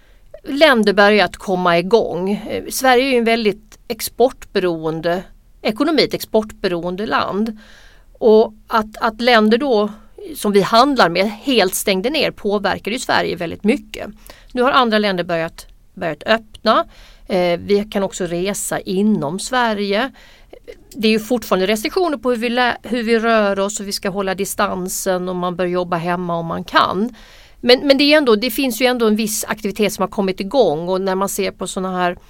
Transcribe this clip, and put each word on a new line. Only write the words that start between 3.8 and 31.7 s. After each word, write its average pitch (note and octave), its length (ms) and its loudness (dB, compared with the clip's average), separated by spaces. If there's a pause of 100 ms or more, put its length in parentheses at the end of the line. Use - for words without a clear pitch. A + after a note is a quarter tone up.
exportberoende F3 1300 -2 (400)
ekonomi, C4+ 400 0
ett G#3+ 120 0
exportberoende F#3 920 -4
land. A3 520 -2 (540)
Och A3 420 4 (120)
att, A3 340 -2
att A3 200 -2
länder A#3 380 4
då G#3+ 320 0 (460)
som G#3 160 -2
vi G3 100 6
handlar A#3 460 4
med F#3 220 0
helt G#3+ 440 0
stängde G3 360 -2
ner C4 200 0
påverkar G3 600 -4
ju B3 80 -4
Sverige - 380 -2
väldigt E3+ 280 -10
mycket. G#3 460 -2 (420)
Nu B3 100 -2
har C4 100 2
andra A3+ 260 2
länder G3 260 -2
börjat, E3+ 420 -6 (280)
börjat E3+ 280 -8
öppna. A3+ 640 0 (420)
Eh, F3+ 340 0
vi G3+ 300 0
kan G3+ 120 -2
också F#3+ 220 -4
resa F3 560 -4
inom F#3 580 0
Sverige. A3 720 -2 (800)
Det A3+ 180 0
är A3 40 6
ju A3 80 2
fortfarande G#3+ 460 -2
restriktioner C#4+ 500 -2
på B3 140 -4
hur B3 80 -2
vi A3+ 100 -2
lä-, A#3+ 340 0
hur A#3+ 200 -4
vi A3+ 160 2
rör G#3+ 400 2
oss G3 220 -4
och G3 80 -8
vi G3+ 40 -6
ska - 160 -6
hålla F#3+ 260 -4
distansen F#3 920 -4
och F#3 80 -4
man F3+ 200 -4
bör F3+ 100 -2
jobba F3+ 300 -2
hemma F3 400 -4
om E3+ 100 -4
man F3 180 -6
kan. - 500 0 (460)
Men, B3+ 260 4
men C#4 120 6
det D4 60 4
är D4 140 6
ändå, B3 180 4
det A#3 140 -2
finns C4 300 -4
ju B3+ 60 2
ändå B3 200 2
en G#3+ 100 4
viss G#3+ 280 -4
aktivitet G#3 480 -2
som - 100 -4
har F3+ 60 0
kommit F#3+ 320 -2
igång F3 480 0
och F#3 120 0
när F#3+ 140 -2
man G3 140 -2
ser F#3+ 220 -4
på F#3 160 -10
såna F#3 300 -6